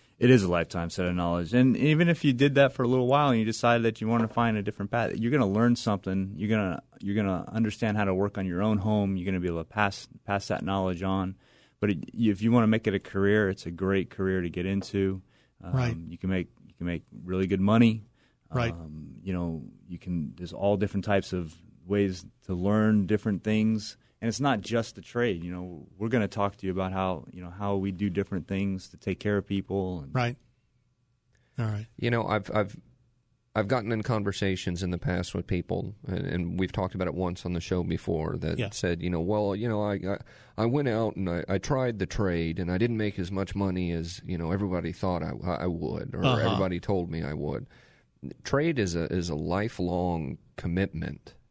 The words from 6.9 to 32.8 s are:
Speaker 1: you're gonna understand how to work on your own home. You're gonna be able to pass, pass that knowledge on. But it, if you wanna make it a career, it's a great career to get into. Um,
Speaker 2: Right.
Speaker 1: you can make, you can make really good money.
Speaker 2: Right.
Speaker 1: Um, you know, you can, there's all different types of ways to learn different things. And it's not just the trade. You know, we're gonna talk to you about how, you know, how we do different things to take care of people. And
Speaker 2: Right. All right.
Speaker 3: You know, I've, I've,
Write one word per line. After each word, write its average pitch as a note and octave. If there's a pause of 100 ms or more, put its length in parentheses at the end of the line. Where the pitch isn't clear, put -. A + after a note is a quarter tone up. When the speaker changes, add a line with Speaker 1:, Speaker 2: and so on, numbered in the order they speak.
Speaker 1:
you're G2+
gonna G2
understand G#2+
how G#2
to G2
work G2
on G2
your F2+
own G#2+
home. G2+
You're F2+
gonna F#2
be F2
able E2+
to E2
pass, G2+ (180)
pass G2+
that F#2+
knowledge F#2
on. F#2+ (440)
But G#2
it, F2+ (160)
if G#2+
you A2+
wanna A#2
make A2
it G#2
a G2
career, G2+
it's F#2+
a F2
great F#2+
career F#2+
to F2
get F2
into. F#2+ (420)
Um, F2
Speaker 2:
Right. B2 (140)
Speaker 1:
you E2+
can F#2
make, F#2 (200)
you -
can E2+
make E2+ (200)
really F#2
good F#2
money. A2 (500)
Speaker 2:
Right. A2+
Speaker 1:
Um, D#2
you F#2+
know, E2+ (240)
you F2
can, E2+
there's E2+
all G2+
different G2
types G2+
of E2+ (320)
ways F#2 (220)
to F#2+
learn G#2
different G#2
things. G#2+ (260)
And A2+
it's A2+
not C3+
just A2
the G2+
trade. G#2+
You F2
know, F2+ (100)
we're G#2+
gonna A2+
talk G2+
to -
you F#2
about F#2
how, F#2+
you F2+
know, F2+
how G2+
we G2
do F#2+
different F#2+
things G2
to -
take -
care G#2
of F#2+
people. F#2+
And C#2
Speaker 2:
Right. B2 (1200)
All A#2+
right. G#2+ (120)
Speaker 3:
You A#2+
know, A#2
I've, G#2
I've, G#2 (800)